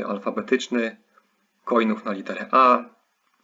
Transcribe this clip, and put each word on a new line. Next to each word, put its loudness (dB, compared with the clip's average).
alfabetyczny -2
coinów 0
na -6
literę -10
A. 4